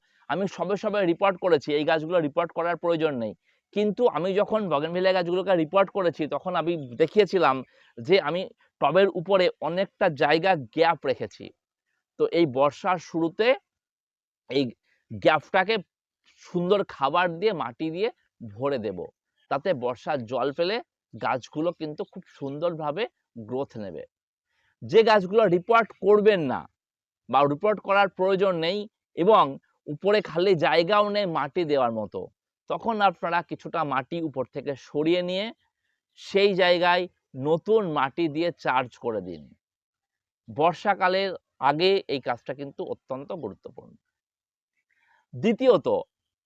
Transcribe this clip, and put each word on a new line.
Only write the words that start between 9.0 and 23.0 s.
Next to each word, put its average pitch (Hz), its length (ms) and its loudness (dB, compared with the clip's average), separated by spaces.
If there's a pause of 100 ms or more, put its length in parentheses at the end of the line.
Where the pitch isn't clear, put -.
উপরে 185 360 0 (160)
অনেকটা 180 480 -2
জায়গা 156 420 2 (220)
গ্যাপ 165 320 2
রেখেছি। 120 400 -6 (760)
তো 156 80 2
এই 170 180 4
বর্ষার 143 520 0
শুরুতে 165 500 -4 (1000)
এই 135 140 0 (480)
গ্যাপটাকে 165 640 2 (680)
সুন্দর 180 440 0
খাবার 165 400 -2 (120)
দিয়ে, 214 140 0
মাটি 135 380 -8
দিয়ে 190 180 -4 (320)
ভরে 120 380 -4
দেব, 101 200 -6 (520)
তাতে 143 220 -4
বর্ষার 127 520 -6
জল 123 260 -4
পেলে 175 240 -4 (380)
গাছগুলো 131 580 -4
কিন্তু 156 320 -10
খুব - 240 -18
সুন্দরভাবে 151 760 -6 (340)